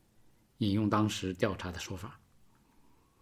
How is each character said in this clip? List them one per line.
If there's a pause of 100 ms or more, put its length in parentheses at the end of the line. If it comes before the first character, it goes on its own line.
(580)
引
用
当
时
调
查
的
说
法， (1000)